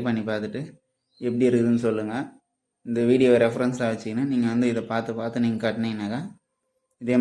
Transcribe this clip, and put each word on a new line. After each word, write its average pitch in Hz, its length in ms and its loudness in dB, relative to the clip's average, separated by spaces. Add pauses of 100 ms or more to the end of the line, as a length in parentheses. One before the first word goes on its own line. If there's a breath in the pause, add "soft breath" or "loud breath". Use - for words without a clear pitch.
பண்ணி 113 220 0
பார்த்துட்டு 107 320 -6 (600)
எப்படி 120 280 0
இருக்குதுன்னு 117 380 2
சொல்லுங்க. 107 280 -2 (720)
இந்த 117 140 -2 (100)
வீடியோவை 127 340 6
ரெஃபரன்ஸா 123 460 0
வச்சுக்கின்னு 110 420 -4
நீங்க 120 200 2
வந்து 120 200 2
இதை 113 200 -2
பார்த்து 113 280 -2
பார்த்து 117 240 -2
நீங்க 113 200 0
கட்டினீங்கனாக்கா 110 560 -4 (800)
இதே 123 200 0